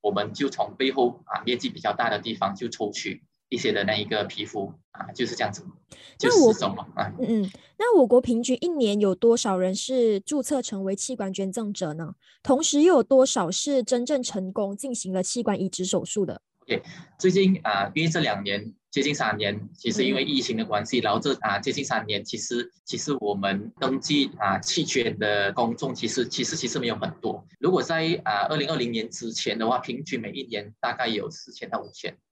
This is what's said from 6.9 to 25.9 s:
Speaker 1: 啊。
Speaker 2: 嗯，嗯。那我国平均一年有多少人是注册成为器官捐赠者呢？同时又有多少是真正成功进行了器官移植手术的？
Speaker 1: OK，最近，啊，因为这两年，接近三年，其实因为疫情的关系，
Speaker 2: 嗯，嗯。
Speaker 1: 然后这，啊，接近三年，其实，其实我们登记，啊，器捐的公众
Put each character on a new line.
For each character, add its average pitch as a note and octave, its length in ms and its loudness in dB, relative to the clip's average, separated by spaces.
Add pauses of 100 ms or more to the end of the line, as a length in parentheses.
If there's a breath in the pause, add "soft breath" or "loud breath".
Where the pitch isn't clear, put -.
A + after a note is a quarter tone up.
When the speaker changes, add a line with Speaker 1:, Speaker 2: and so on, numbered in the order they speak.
Speaker 1:
啊。 G#2 240 -2
Speaker 2:
嗯， A3+ 240 2
嗯。 F#3 80 -4 (260 loud breath)
那 A#4 200 2
我 B3+ 100 8
国 B3 140 8
平 A#3 200 0
均 B3 200 0
一 F4 80 0
年 A#3 320 2
有 G3 120 4
多 A#3 220 6
少 G3+ 220 0
人 F#3 180 2
是 A#3 460 2
注 C#4+ 200 -2
册 C4+ 200 -2
成 F#3+ 240 -6
为 F#3+ 100 -2
器 - 180 -6
官 G3 180 -4
捐 F#3+ 200 -4
赠 G#3 220 -6
者 D#3 200 -4
呢？ D#3+ 220 -8 (260 soft breath)
同 C#4 220 4
时 C#4+ 180 4
又 F4 140 8
有 A#3+ 80 6
多 C4 220 8
少 F3 260 0
是 C#4 320 0
真 A#3+ 220 0
正 C4+ 180 0
成 F#3+ 300 -6
功 G3+ 240 -2
进 C4 180 -6
行 F#3 160 -8
了 F#3 100 0
器 A#3 220 -2
官 G3+ 160 0
移 F#3+ 80 0
植 F3+ 160 -4
手 F#3 220 0
术 G3 200 -2
的？ - 160 -10 (200)
Speaker 1:
OK， - 200 -4 (380 loud breath)
最 F#3 100 6
近， F#3+ 340 6
啊， G2+ 300 0
因 D#3 100 0
为 E3 60 2
这 D#3+ 120 0
两 G#2+ 220 0
年， G#2 300 -4 (160)
接 C#3 120 -2
近 D3 120 2
三 A2 240 0
年， G#2 380 -2
其 - 160 -4
实 G#2 140 2
因 C3+ 100 2
为 C3 80 0
疫 C#3 180 0
情 A#2 140 -4
的 A2+ 80 -2
关 G#2 220 0
系， B2 140 0
Speaker 2:
嗯， - 20 0
嗯。 - 20 -4
Speaker 1:
然 G#2 100 2
后 A2 60 2
这， C3+ 220 0
啊， G#2 180 0
接 C3+ 120 -2
近 C#3 120 -4
三 A2+ 220 -2
年， G#2 180 -4
其 - 140 -8
实， A#2+ 340 -4 (140)
其 A#2+ 120 -8
实 C#3+ 220 -2
我 G#2 140 0
们 G2 440 -2
登 C3 220 0
记， C#3+ 380 0
啊， G2 220 0
器 - 260 -2
捐 A2+ 340 0
的 G#2 320 2
公 A#2 240 0
众 C3 180 -6